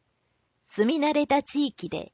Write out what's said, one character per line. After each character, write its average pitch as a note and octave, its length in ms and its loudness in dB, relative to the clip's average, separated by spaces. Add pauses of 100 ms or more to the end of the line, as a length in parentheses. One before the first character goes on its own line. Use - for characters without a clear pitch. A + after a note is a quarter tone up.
(640)
住 B3+ 360 0
み C#4+ 40 2
慣 D4+ 100 2
れ D4 120 2
た C#4 160 2
地 C#4+ 240 -2
域 E3+ 220 -10
で - 260 -8